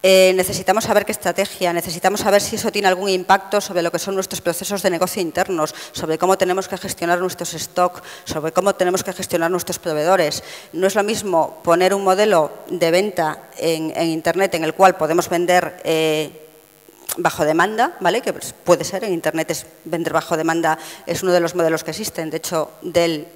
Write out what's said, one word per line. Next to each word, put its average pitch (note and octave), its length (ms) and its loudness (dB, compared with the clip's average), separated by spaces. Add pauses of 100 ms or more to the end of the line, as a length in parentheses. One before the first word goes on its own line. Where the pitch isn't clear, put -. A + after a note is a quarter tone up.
Eh, F#3 320 6
necesitamos F#3 500 0
saber G#3 200 4
qué - 80 -4
estrategia, F#3 600 -2
necesitamos F3 480 -2
saber G3+ 220 4
si A3+ 140 -6
eso A3 160 -4
tiene G3+ 160 2
algún F#3 200 0
impacto F#3+ 520 2
sobre F3+ 220 -2
lo E3+ 100 0
que E3 80 -2
son G3 160 -4
nuestros - 240 -6
procesos F#3 420 -4
de F#3+ 80 4
negocio F3+ 320 -2
internos, E3 500 -2 (200)
sobre D#3+ 260 -4
cómo F#3+ 180 4
tenemos F#3+ 300 0
que F#3+ 100 -8
gestionar F3 440 -2
nuestros F3+ 340 -6
stock, F3+ 480 -2 (220)
sobre D#3+ 260 -6
cómo F#3+ 240 2
tenemos F#3 300 0
que F#3+ 80 -8
gestionar E3+ 380 -2
nuestros F3+ 280 -4
proveedores. D#3 640 0 (300)
No F#3 160 2
es G3+ 80 0
lo G3+ 80 2
mismo G3 580 0
poner F#3 320 4
un G3 80 -2
modelo F#3+ 480 4 (180)
de E3+ 220 0
venta F3 680 0
en, D#3+ 380 -2
en E3 120 0
Internet E3+ 480 0
en D#3+ 80 -2
el D#3 100 -2
cual F#3 220 6
podemos E3 320 0
vender, F3 560 0
eh, D#3 640 -2 (680)
bajo - 280 0
demanda, G#3 560 2
¿vale? G3 200 2
Que, G3 120 -4
pues, - 220 -10 (100)
puede E3 200 4
ser, F#3+ 200 -6
en G3+ 80 -2
Internet D#3+ 380 -2
es - 160 -6 (180)
vender E3 280 -2
bajo D#3+ 240 0
demanda, D#3+ 420 0 (280)
es E3+ 160 -4
uno F#3 100 2
de F3+ 80 6
los E3+ 140 -2
modelos E3 280 2
que - 80 -8
existen, E3 400 -8
de D#3 60 -6
hecho, D#3+ 340 -4 (120)
Dell E3 540 0